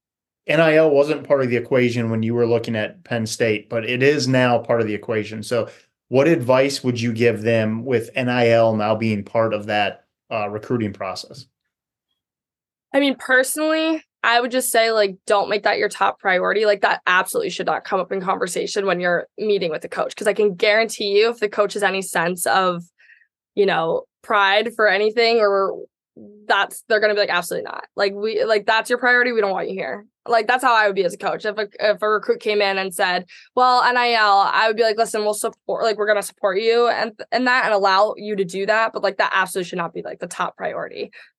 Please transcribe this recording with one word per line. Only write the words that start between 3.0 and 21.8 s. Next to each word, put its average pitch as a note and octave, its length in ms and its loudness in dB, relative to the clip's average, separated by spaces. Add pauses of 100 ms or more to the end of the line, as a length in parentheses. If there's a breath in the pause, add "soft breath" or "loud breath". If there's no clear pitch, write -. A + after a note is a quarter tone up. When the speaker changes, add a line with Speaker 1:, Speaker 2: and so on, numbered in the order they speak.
Speaker 1:
Penn A#2 200 -4
State, A2 460 -2
but A2+ 180 -4
it B2 140 -2
is C#3 240 4
now B2+ 320 4
part A#2 220 0
of A2+ 80 0
the G#2+ 60 -4
equation. G#2+ 500 -6
So A2+ 240 -2 (400 loud breath)
what C3+ 180 4
advice C#3 560 2
would A#2+ 180 -2
you A#2 120 -2
give A2 300 2
them A2+ 420 0
with B2 320 -2
N B2 120 -2
I B2 200 2
L A2+ 260 4
now G#2+ 220 0
being G#2+ 260 -2
part A2+ 320 -2
of G#2 120 -6
that, G#2 400 -2 (220)
uh, G#2+ 200 -4
recruiting G#2+ 440 -4
process? - 540 -12 (1500)
Speaker 2:
I C#4 60 2
mean, C#4 160 2
personally, D#4 880 0 (200)
I A#3 180 2
would B3 100 -2
just B3+ 200 -2
say, A3+ 220 2
like, G3+ 240 2 (100)
don't G3+ 220 2
make G#3 140 -2
that G#3 160 0
your G#3 100 0
top - 300 -2
priority. F#3 480 0
Like, G3+ 160 2
that G3 240 0
absolutely F#3 440 0
should F3 160 -6
not D#3+ 180 -2
come G3 160 -2
up F3+ 120 -6
in F#3+ 80 -4
conversation F#3+ 640 -4
when F3+ 160 -2
you're F3 280 0 (100)
meeting G3 320 0
with D#3 140 -8
a D#3+ 40 -10
coach, - 260 -6
'cause G#3 120 -6
I G3+ 80 2
can G#3 220 0
guarantee G#3+ 600 0
you A3+ 120 4
if A#3 80 -6
the G#3 100 -2
coach G#3 240 -2
has G#3 100 -6